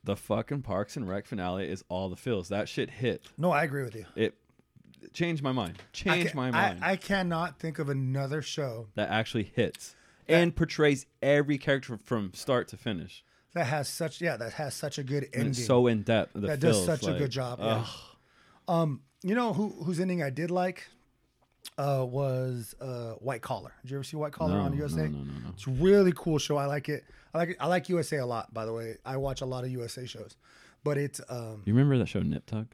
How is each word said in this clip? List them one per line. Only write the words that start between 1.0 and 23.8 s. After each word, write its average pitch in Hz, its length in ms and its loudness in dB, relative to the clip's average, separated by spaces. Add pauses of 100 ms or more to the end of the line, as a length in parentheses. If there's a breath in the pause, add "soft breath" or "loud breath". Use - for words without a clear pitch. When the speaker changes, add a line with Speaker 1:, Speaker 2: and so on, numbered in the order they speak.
Speaker 1:
Rec 98 180 -4
finale 92 420 -4
is 92 200 -6
all 92 220 -2
the 87 60 -8
feels. 95 340 -4
That 101 180 -2
shit - 220 -4
hit. 110 340 -2 (140)
Speaker 2:
No, 170 120 2
I 151 140 4
agree 139 180 -4
with 113 120 -8
you. 107 100 -12 (100)
Speaker 1:
It 110 200 0 (800)
changed 165 300 -2
my 135 100 0
mind. 92 260 -2
Speaker 2:
I - 40 -18 (100)
Speaker 1:
Changed 170 400 0
Speaker 2:
ca-, 156 40 -6
Speaker 1:
my 127 120 0
Speaker 2:
I, - 20 0
Speaker 1:
mind. 151 340 2
Speaker 2:
I 185 120 2
cannot 175 640 -2
think 160 200 -6
of 147 100 -2
another 135 540 -2
show 120 540 -6
Speaker 1:
That 104 120 0
actually 110 360 0
hits - 500 -2 (340 soft breath)
Speaker 2:
that 156 60 6
Speaker 1:
and 170 220 6
portrays 151 500 4 (160)
every 143 360 4
character 135 380 0
from 104 380 -2
start - 340 0
to - 80 -14
finish. 92 480 -6 (300 soft breath)
Speaker 2:
that 170 120 0
has 139 220 -2
such, - 320 -6
yeah, 165 160 0
that 110 180 -6
has 143 200 -6
such - 240 -6
a 147 40 -6
good 135 220 -2
Speaker 1:
And - 100 -14
Speaker 2:
ending. 117 160 2
Speaker 1:
it's 120 160 -2
so 123 200 8
in 110 160 4
depth. 107 320 2
The 101 140 -4
Speaker 2:
That 147 120 0
does 143 160 6
Speaker 1:
feels, 90 100 4
Speaker 2:
such - 180 0
a - 60 2
Speaker 1:
like, 90 80 0
Speaker 2:
good 135 120 0
job, 123 300 -4
yeah. 113 260 2
Speaker 1:
ugh. - 20 -10 (800 loud breath)
Speaker 2:
Um, 165 340 2 (220)
you 190 120 0
know 240 180 2
who, 202 160 0 (160)
whose 170 160 0
ending 180 220 0
I 139 80 0
did 160 200 -4
like, 180 360 0 (920)
uh, 139 300 2
was, 127 720 -2
uh, 120 340 -8
White 120 280 -6
Collar. - 300 -6 (100)